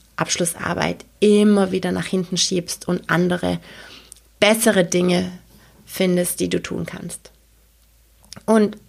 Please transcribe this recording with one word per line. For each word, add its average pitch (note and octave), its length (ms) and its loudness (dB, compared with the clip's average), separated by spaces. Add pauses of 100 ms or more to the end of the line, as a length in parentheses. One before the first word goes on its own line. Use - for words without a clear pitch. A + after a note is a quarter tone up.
(160)
Abschlussarbeit E3+ 880 -4 (140)
immer G#3 520 4
wieder F#3 180 -2
nach F3+ 160 -4
hinten F#3 300 -4
schiebst - 500 -4
und - 220 -4
andere F3 520 0 (800)
bessere G#3 440 4
Dinge F3+ 480 0 (580)
findest, F3 500 0
die F3 80 -2
du F3 140 -2
tun E3+ 240 -8
kannst. - 440 -14 (1160)
Und G#3+ 300 2 (120)